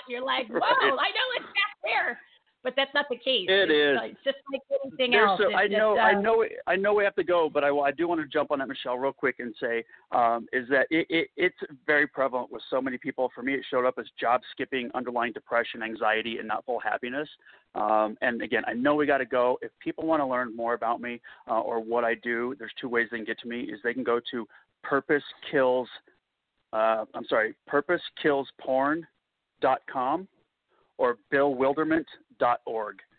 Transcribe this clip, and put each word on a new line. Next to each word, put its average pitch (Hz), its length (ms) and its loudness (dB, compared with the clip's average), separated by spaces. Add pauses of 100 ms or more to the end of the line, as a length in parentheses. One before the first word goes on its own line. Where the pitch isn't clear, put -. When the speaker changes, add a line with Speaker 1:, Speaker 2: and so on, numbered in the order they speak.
Speaker 1:
and - 20 -20
you're 247 160 -6
like, 262 240 -2
Speaker 2:
Right. 233 140 0
Speaker 1:
"Whoa, 466 340 4
I 370 140 0
know 440 160 -2 (100)
it's - 80 -6
back 403 400 -4
there." 311 340 -2 (460)
But 247 120 -4
that's 269 180 0
not 285 140 2
the 247 80 -2
case. 233 320 -2
Speaker 2:
It 190 220 4
Speaker 1:
It's, 147 240 6
Speaker 2:
is. - 20 4
Speaker 1:
uh, 113 100 -2
it's - 180 -16
just 269 140 -2 (140)
like 269 80 -6 (240)
anything 247 280 0
Speaker 2:
There's 226 160 6
Speaker 1:
else. 190 120 2
Speaker 2:
so, 202 100 4
Speaker 1:
It's 202 60 0
Speaker 2:
I 202 120 4
Speaker 1:
just, 208 100 2
Speaker 2:
know, 214 200 4
I 214 180 6
Speaker 1:
uh, 202 40 2
Speaker 2:
know, 226 240 4 (220)
I 170 80 2
know 196 200 2
we 208 100 4
have 196 100 0
to 190 80 0
go, 170 260 2
but 139 140 0
I, 143 60 4
I 143 240 2
do 156 160 -2
wanna 160 180 -2
jump 143 240 -2
on 147 80 2
that, 135 80 -4
Michelle, 127 320 -4
real 135 140 0
quick 131 260 0
and 120 220 -8
say, 117 240 -2 (260)
um, 117 420 2
is 123 180 -4
that 135 200 4
it, 165 180 0
it, 165 280 0
it's 175 180 0 (320)
very 147 220 2
prevalent 127 420 -4
with 117 180 -12
so 131 140 0
many 127 160 -6
people. 127 380 -4
For 123 60 -12
me, 135 120 -2
it 131 160 -6
showed 127 160 2
up 127 140 0
as 110 60 -12 (120)
job 123 220 2 (100)
skipping, 127 460 -6
underlying 120 360 -4
depression, 117 480 -4
anxiety, 113 580 -2
and 110 100 -10
not 107 160 -4
full 120 160 -4
happiness. 123 480 -6 (480)
Um, 107 440 2
and 117 220 -2
again, 110 240 -2
I 120 60 -4
know 131 240 2
we 151 100 2
gotta 135 200 2
go. 123 360 2
If 117 160 -10
people 160 260 -6
wanna 156 240 2
learn 123 280 -2
more 117 180 -2
about 117 260 -2
me, 120 200 -8 (280)
uh, 113 120 2
or 117 180 -2
what 117 240 0
I 117 140 0
do, 120 420 -4
there's 113 220 -14
two 135 80 -8
ways 117 240 0
they 117 60 -6
can 110 80 -8
get 113 140 -6
to 120 80 -12
me. 117 120 -6
Is 117 240 -8
they 120 100 -2
can 127 80 -6
go 120 160 0 (140)
to 117 120 -6 (380)
Purpose 143 400 0 (300)
Kills, 127 360 2 (840)
uh, 110 320 2 (100)
I'm 113 140 -8
sorry, 113 260 2 (140)
purpose 151 340 0 (180)
kills 139 280 0 (120)
porn 143 460 0 (540)
dot 131 280 2
com 139 380 -2 (720)
or 120 200 2 (120)
bill 143 240 4
wildermuth 151 520 2 (320)
dot 120 280 2
org. 107 300 -6 (220)